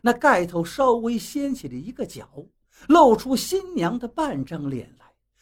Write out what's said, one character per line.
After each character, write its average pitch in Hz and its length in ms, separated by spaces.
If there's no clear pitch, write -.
那 240 120
盖 240 320
头 170 180
稍 254 300
微 233 240
掀 277 360
起 - 140
了 123 80
一 156 160
个 247 140
角， - 420
露 294 260
出 254 220
新 370 400
娘 202 240
的 247 80
半 214 380
张 147 240
脸 127 280
来， - 80